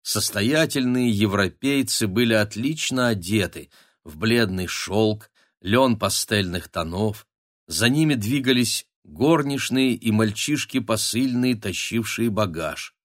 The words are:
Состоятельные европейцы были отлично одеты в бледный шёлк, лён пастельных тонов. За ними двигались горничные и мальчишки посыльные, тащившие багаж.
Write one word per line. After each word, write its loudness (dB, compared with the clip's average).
Состоятельные 0
европейцы 0
были 2
отлично 0
одеты -2
в -16
бледный 2
шёлк, 0
лён 2
пастельных -2
тонов. -4
За 0
ними 4
двигались 0
горничные 0
и -2
мальчишки 0
посыльные, 0
тащившие -4
багаж. -4